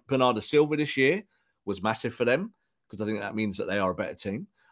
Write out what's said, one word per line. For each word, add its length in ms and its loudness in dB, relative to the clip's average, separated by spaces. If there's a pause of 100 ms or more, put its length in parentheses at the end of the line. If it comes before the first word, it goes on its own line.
Bernardo 340 2
Silva 340 2
this 220 -2
year 260 2 (400)
was 200 -6
massive 320 -2
for 100 0
them, 280 2 (360)
'cause 100 -16
I 60 -2
think 140 -2
that 160 -6
means 220 -2
that 100 -4
they 100 0
are 140 2
a 40 -4
better 200 -6
team. 320 -8 (240)